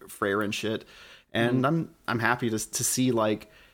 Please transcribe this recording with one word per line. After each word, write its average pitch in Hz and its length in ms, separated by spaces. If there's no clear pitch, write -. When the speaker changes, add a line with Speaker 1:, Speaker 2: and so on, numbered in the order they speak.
Speaker 1:
Freyr 101 340
and 104 140
shit. 107 300
And 120 240
Speaker 2:
Mm-hmm. 131 80
Speaker 1:
I'm, 160 240
I'm 117 120
happy 113 300
to, 110 80
to - 260
see, 127 280
like, 107 400